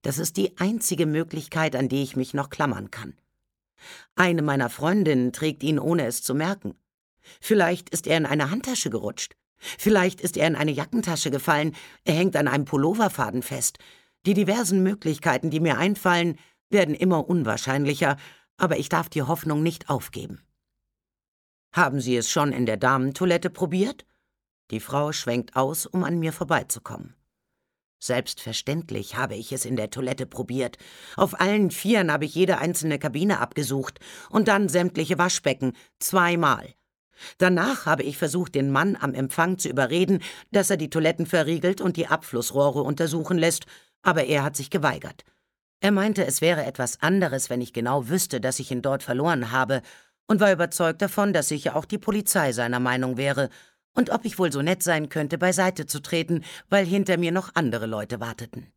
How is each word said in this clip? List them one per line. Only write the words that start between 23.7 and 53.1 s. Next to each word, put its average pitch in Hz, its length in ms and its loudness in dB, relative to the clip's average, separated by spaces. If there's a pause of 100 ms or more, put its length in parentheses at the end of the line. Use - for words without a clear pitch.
Die 113 100 -4
Frau 147 320 -2
schwenkt 120 440 -4
aus, 135 300 0
um 185 180 -2
an 170 140 0
mir 160 140 0
vorbeizukommen. - 840 -4 (840)
Selbstverständlich 123 1160 -4
habe 131 180 -4
ich 113 180 -10
es 135 120 -6
in 123 120 -4
der 107 140 -4
Toilette 135 360 -6
probiert. 123 500 -4 (400)
Auf - 240 0
allen 196 300 4
Vieren 190 420 2
habe 147 120 0
ich 143 100 -8
jede 180 240 4
einzelne 156 400 -2
Kabine 151 420 0
abgesucht 135 580 -4 (300)
und 214 200 2
dann 202 200 4
sämtliche 175 480 0
Waschbecken, 139 580 0 (260)
zweimal. 170 760 2 (640)
Danach 185 480 2
habe 156 160 2
ich 143 160 -6
versucht, 156 380 -2
den 139 140 2
Mann 160 260 2
am 143 180 -4
Empfang 165 440 0
zu - 100 -4
überreden, 156 540 2 (280)
dass 196 200 2
er 202 60 4
die 151 140 -4
Toiletten 160 360 2
verriegelt 170 540 2
und 180 160 0
die 165 120 -2
Abflussrohre 139 760 0
untersuchen 156 560 -2
lässt, 165 280 0 (360)
aber 160 220 2
er 143 180 2
hat 143 140 -4
sich 135 140 -8
geweigert. - 540 -4 (560)
Er 202 120 4
meinte, 196 340 2
es 135 140 -2
wäre 156 240 2
etwas 123 380 -6
anderes, 160 480 2
wenn 123 100 0
ich 123 120 -8
genau 120 360 0
wüsste, 160 320 -2
dass 131 180 -2
ich 127 120 -10
ihn 123 120 -4
dort 139 200 -2
verloren 127 480 0
habe, 127 320 0 (440)
und 208 140 2
war 202 100 6
überzeugt 170 520 0
davon, 202 320 0
dass 151 140 2
sicher 147 280 -4
auch 156 80 -2
die 208 140 -6
Polizei 202 540 0
seiner 120 280 -2
Meinung 127 380 0